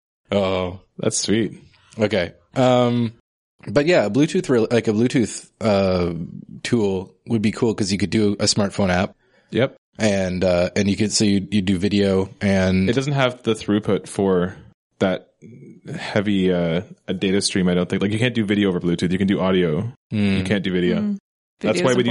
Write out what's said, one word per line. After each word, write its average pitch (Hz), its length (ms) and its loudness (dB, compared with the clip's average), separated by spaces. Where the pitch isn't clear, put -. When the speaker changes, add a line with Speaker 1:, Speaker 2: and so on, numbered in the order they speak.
Speaker 1:
Oh. 98 520 -2
Speaker 2:
That's - 200 -2
sweet. 104 440 -2
Speaker 1:
Okay. 98 340 0
Um, 123 580 2
but 143 200 0
yeah, 165 180 4
a 104 40 -2
Bluetooth, 156 400 0
re-, 117 220 4
like, 113 160 2
a 113 40 2
Bluetooth, 113 580 0
uh, 92 520 2
tool 98 520 -2
would 117 140 0
be 107 100 0
cool 113 240 0
'cause 95 160 -4
you 101 60 -2
could 90 140 -2
do 104 220 2
a - 120 -6
smartphone 101 440 0
app. 90 260 0
Speaker 2:
Yep. 110 240 0
Speaker 1:
And, 95 440 0
uh, 90 320 2
and 101 140 2
you 98 60 2
could, 104 160 -2
so - 140 0
you, 101 260 2
you 104 120 0
do 95 140 0
video 95 520 2
and 95 500 2
Speaker 2:
It 123 40 2
doesn't 135 200 -2
have 131 300 0
the 113 120 2
throughput 104 520 0
for 92 480 0
that 92 300 -2
heavy, 98 540 0
uh, 87 300 0
a 98 60 -4
data 95 280 0
stream, 92 260 0
I 90 60 2
don't 90 160 0
think. 95 120 -4
Like, 101 100 -2
you 107 80 -2
can't 120 160 0
do 113 100 0
video 101 240 2
over 90 100 -2
Bluetooth. 85 320 -2
You 92 60 0
can 98 100 0
do 95 120 2
audio. 92 520 0
Speaker 1:
Mm. 101 260 0
Speaker 2:
You 92 40 0
can't 98 200 -2
do 95 80 -4
video. 90 300 0
Speaker 3:
Mm. 104 160 -2
Speaker 2:
That's - 200 0
Speaker 3:
Video's 131 140 2
Speaker 2:
why 123 40 0
we 123 60 4
do, 120 80 0